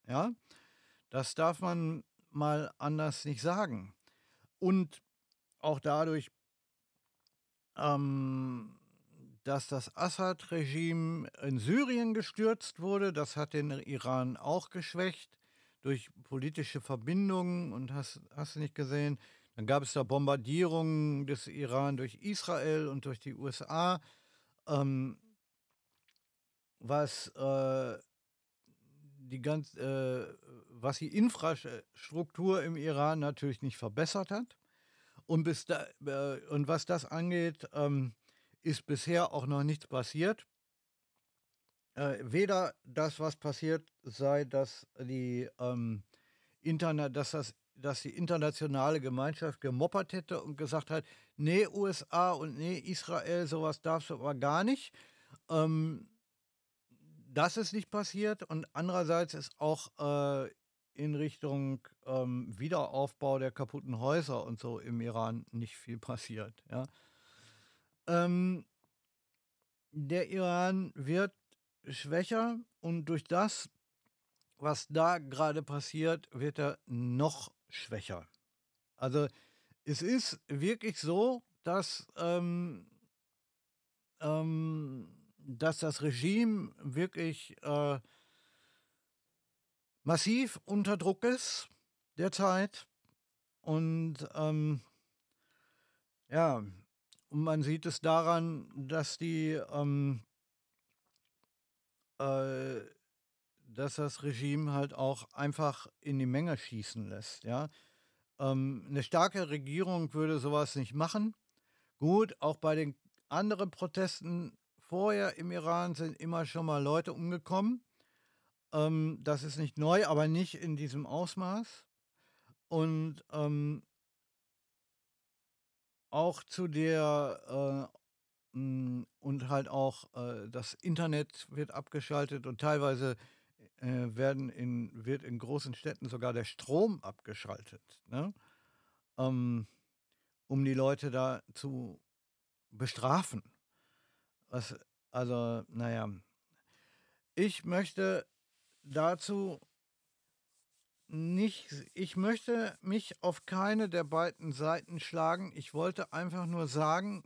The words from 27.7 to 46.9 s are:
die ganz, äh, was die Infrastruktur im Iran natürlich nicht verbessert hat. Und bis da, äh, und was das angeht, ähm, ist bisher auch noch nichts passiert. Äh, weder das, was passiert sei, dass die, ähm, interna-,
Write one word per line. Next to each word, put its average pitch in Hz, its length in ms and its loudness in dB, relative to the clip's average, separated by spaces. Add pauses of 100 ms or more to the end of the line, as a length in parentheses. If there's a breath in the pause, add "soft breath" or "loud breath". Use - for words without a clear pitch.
die 131 240 -10
ganz, 147 320 -2
äh, 131 520 -2 (420)
was 120 300 -2
die 156 180 -6
Infrastruktur 165 1500 0
im 165 140 -2
Iran 151 420 2
natürlich 143 420 0
nicht 135 160 -4
verbessert 156 540 -2
hat. 226 260 -4 (720 soft breath)
Und 160 180 4
bis 165 200 0
da, 156 220 -2 (180)
äh, 139 440 -2
und 147 200 2
was 160 180 2
das 170 180 0
angeht, 170 680 0
ähm, 143 420 2 (480 soft breath)
ist - 240 -2
bisher 170 460 2
auch 127 140 -2
noch 143 160 2
nichts 151 240 0
passiert. 156 600 -2 (1500)
Äh, 135 280 -2
weder 185 520 2 (100)
das, 151 360 0
was 156 160 0
passiert 156 560 -2 (100)
sei, 139 420 2
dass 135 420 0 (120)
die, 127 500 -2 (100)
ähm, 117 440 -2 (580 soft breath)
interna-, 156 480 2